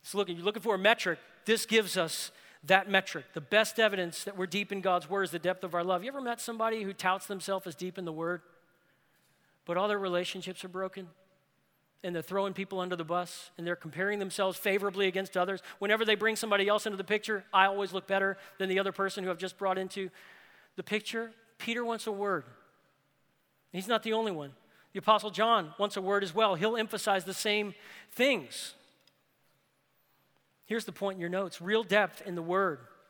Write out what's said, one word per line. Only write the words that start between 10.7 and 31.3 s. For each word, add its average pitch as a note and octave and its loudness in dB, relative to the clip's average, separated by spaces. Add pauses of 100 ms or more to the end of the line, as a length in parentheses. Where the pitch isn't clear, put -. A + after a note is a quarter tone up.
And F3+ -4
they're E3 -2
throwing F#3+ -2
people F#3+ -4
under F3+ -2
the E3 -6
bus, F3 -4
and E3+ -6
they're F3 -2
comparing F3+ -4
themselves F#3+ 0
favorably G3 2
against F#3+ -2
others. F#3 0 (180)
Whenever G#3+ 4
they G#3+ 6
bring G#3+ 0
somebody G3+ 2
else G#3 4
into G#3 -4
the F#3+ -4
picture, G#3 -2
I F#3+ 8
always G3 0
look F#3 -6
better G3 2 (200)
than F#3+ -2
the F#3+ 2
other F#3+ 0
person G3 -2
who F#3 -2
I've E3+ -2
just F#3 -8
brought F#3+ 0
into F#3+ -6 (680)
the F#3 -10
picture. A3+ -4 (280)
Peter A#3 -4
wants A#3 -4
a A3 -2
word. G3 -2 (1300)
He's F#3 -6
not A3+ 2
the A3 -2
only A3 0
one. C#3+ -8 (400)
The G3 -6
Apostle G#3 4
John F#3+ 2
wants G3+ 0
a G3+ -2
word G3+ 2
as E3 -8
well. G#3 6
He'll G#3+ 2
emphasize G#3 0
the F#3+ -6
same G#3 0 (360)
things. A#3 0 (1900)
Here's A3 -4
the F#3+ -10
point G3 -4
in F#3 -8
your E3+ -4
notes. F3+ -4